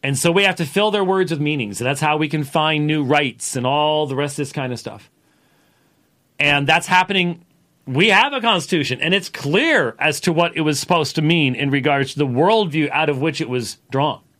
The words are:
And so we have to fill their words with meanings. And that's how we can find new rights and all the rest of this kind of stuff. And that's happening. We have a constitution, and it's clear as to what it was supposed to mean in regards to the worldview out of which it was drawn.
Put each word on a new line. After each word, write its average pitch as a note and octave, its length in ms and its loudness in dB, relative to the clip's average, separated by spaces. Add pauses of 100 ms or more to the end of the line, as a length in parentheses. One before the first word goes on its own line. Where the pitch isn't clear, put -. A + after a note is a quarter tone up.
And C3+ 160 -2
so E3+ 140 2
we G3 120 4
have F#3 120 2
to E3+ 80 -2
fill G3+ 260 0
their G3+ 140 0
words F#3 260 0
with D3+ 100 -2
meanings. B2+ 400 -2
And A#2+ 60 -2
that's C#3 140 -2
how D3+ 160 2
we D#3 120 -2
can D3+ 140 -4
find D#3 440 0
new D3+ 180 0
rights C#3 520 0
and B2+ 100 -2
all D3+ 400 0
the C3 100 -6
rest C#3+ 180 -4
of - 40 -10
this C#3 140 -6
kind C3 200 -6
of A#2 60 -8
stuff. - 320 -14 (1300)
And C#3+ 280 2
that's D#3+ 200 2
happening. F3+ 580 0 (420)
We D3 220 2
have A3+ 240 4
a C4 80 -4
constitution, E3+ 640 0
and E3 100 0
it's F#3+ 160 -2
clear F3+ 680 0
as D3 220 -2
to F3 120 0
what E3+ 240 0
it D#3+ 60 -2
was D3+ 180 0
supposed E3 360 0
to D#3+ 60 0
mean D3+ 320 2
in C3+ 160 -2
regards C#3 440 0
to C#3+ 40 -6
the C#3+ 80 2
worldview D#3+ 640 2
out D3+ 200 -2
of C3 100 -4
which D#3 220 -2
it A#2+ 80 -6
was B2 260 -6 (140)
drawn. C3+ 320 -2 (180)